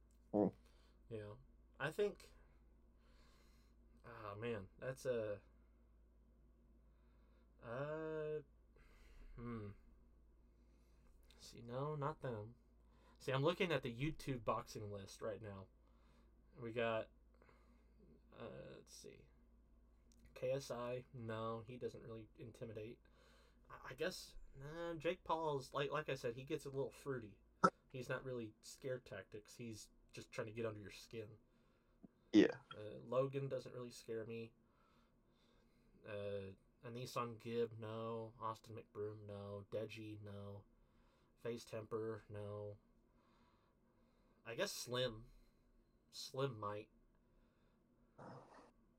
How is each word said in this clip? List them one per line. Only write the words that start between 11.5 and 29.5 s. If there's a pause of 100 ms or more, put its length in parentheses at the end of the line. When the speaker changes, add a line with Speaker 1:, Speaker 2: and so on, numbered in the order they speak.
Speaker 2:
no,
not
them. (640)
See,
I'm
looking
at
the
YouTube
boxing
list
right
now. (960)
We
got, (1300)
uh, (320)
let's
see. (1160)
K
S
I, (220)
no,
he
doesn't
really (120)
intimidate. (720)
I,
I
guess, (260)
nah,
Jake
Paul's,
like,
like
I
said,
he
gets
a
little (100)
fruity. (560)
He's
not
really (120)
scare
tactics.